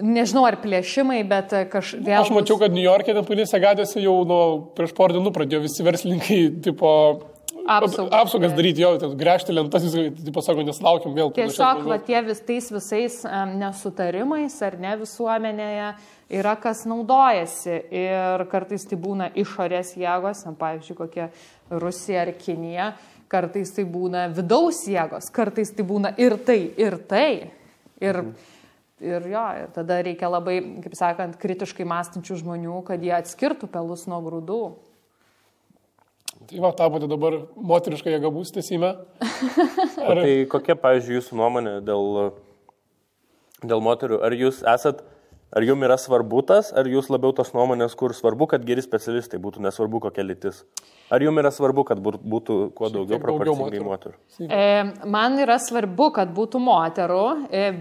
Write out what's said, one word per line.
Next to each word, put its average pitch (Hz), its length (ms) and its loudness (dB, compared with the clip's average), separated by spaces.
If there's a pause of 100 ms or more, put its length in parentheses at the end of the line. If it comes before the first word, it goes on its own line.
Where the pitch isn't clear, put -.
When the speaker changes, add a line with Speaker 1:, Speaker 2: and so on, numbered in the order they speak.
Speaker 1:
Nežinau, 233 460 4
ar 208 80 2
plėšimai, 208 760 0
bet, 196 240 0
e, 190 120 2
kaž-, 190 280 -6 (100)
vėl 208 180 4
Speaker 2:
Aš 208 100 4
mačiau, 208 260 4
Speaker 1:
bus. 185 40 2
Speaker 2:
kad 202 100 6
Niujorke 185 420 4
ten, 202 100 2
pavyzdžiui, 208 380 2
gatvėse 202 400 4
jau 185 240 4
nuo, 165 500 4
prieš 165 200 -2
porą 185 180 6
dienų 185 180 2
pradėjo 151 300 0
visi 151 220 -4
verslininkai, 170 800 2
tipo, 156 580 4 (440)
Speaker 1:
Apsaugas, 208 460 2
Speaker 2:
apsaugas 214 400 4
Speaker 1:
ne. 147 60 -2
Speaker 2:
daryti, 170 240 4
jo, 175 180 6
ten 143 160 -4
gręžti 175 380 2
lentas, 160 300 2
viską, 160 420 -2
tipo, 151 160 -4
sako, 156 240 0
nesulaukiam 156 500 2
vėl 151 160 2
panašios 220 240 -2
Speaker 1:
Tiesiog 262 220 4
Speaker 2:
bangos. - 100 -6
Speaker 1:
va, 226 120 0
tie 233 220 0
vis-, 214 240 -4
tais 240 260 -4
visais, 220 540 -4
em, 196 340 -4
nesutarimais, 196 1000 -4
ar 190 160 -4
ne, 196 200 -6
visuomenėje 214 1000 -4 (360)
yra 202 280 0
kas 220 260 -4
naudojasi. 226 920 2 (140)
Ir 185 560 -2
kartais 190 380 -4
tai 196 120 -8
būna 185 360 -4
išorės 180 640 -4
jėgos, 180 480 -4
ten, 160 120 -12
pavyzdžiui, 160 420 -8
kokia 165 320 -8 (420)
Rusija 175 560 -4
ar 180 60 -8
Kinija, 175 600 -6 (360)
kartais 180 440 -2
tai 202 120 -4
būna 180 480 -4
vidaus 247 520 2
jėgos, 175 460 -4
kartais 214 400 -2
tai 214 140 -4
būna 202 320 -2
ir 247 200 6
tai, 226 400 2
ir 196 200 0
tai. 202 520 0 (520)
Ir 190 140 0
Speaker 3:
Mhm. 113 200 -8 (640)
Speaker 1:
ir 175 220 -6
jo, 208 240 -4 (160)
ir - 120 -12
tada 175 300 -2
reikia 175 260 -6
labai, 180 540 -4
kaip - 120 -14
sakant, 175 440 -4
kritiškai 185 460 -6
mąstančių 175 580 -8
žmonių, 170 400 -8
kad 185 180 -8
jie 175 100 -4
atskirtų 208 580 -4
pelus 170 360 -8
nuo 175 160 -8
grūdų. 165 520 -8 (1700)
Speaker 2:
Tai 180 160 -14
va, 175 120 2
tapote 156 360 0
dabar 156 280 0 (180)
moteriška 170 560 0
jėga 156 220 0
būsite 175 320 -8
Seime. 180 260 0 (600)
Speaker 3:
<laughs> 320 580 0
Speaker 2:
Ar 180 100 4
Speaker 3:
O 180 40 2
tai 143 120 4 (120)
kokia, 143 300 0
pavyzdžiui, 123 420 2
jūsų 123 200 -6
nuomonė 117 440 0
dėl, 101 260 0 (1500)
dėl 113 220 0
moterų? 113 380 2
Ar 117 120 2
jūs 127 280 0
esat, 127 420 2 (500)
ar 110 100 2
jum 135 200 2
yra 127 140 6
svarbu 120 460 2
tas, 208 300 4
ar 135 160 2
jūs 131 200 0
labiau 131 240 2
tos 127 200 -2
nuomonės, 120 420 2
kur 123 180 -2
svarbu, 120 360 0
kad 127 160 0
geri 123 180 0
specialistai 117 560 -4
būtų, 101 240 -10
nesvarbu 110 380 -2
kokia 101 240 -4
lytis? 95 380 -8 (480)
Ar 127 100 4
jum 156 160 2
yra 143 140 4
svarbu, 135 340 2
kad 107 160 -2
būr-, 107 180 -4
būtų 113 380 -4 (120)
kuo - 200 -6
Speaker 2:
Šiek 107 60 -8
Speaker 3:
daugiau 98 240 -2
Speaker 2:
tiek - 20 -12
daugiau 151 240 -2
Speaker 3:
proporcingai 135 380 -2
Speaker 2:
moterų. - 20 -8
Speaker 3:
moterų? 98 400 -8
Speaker 2:
Seime. 165 240 -14
Speaker 1:
E, 202 560 0
man 220 320 0
yra 254 220 2
svarbu, 233 520 0
kad 185 220 -2
būtų 226 260 -2
moterų, 180 640 2 (220)
e, 196 220 0 (140)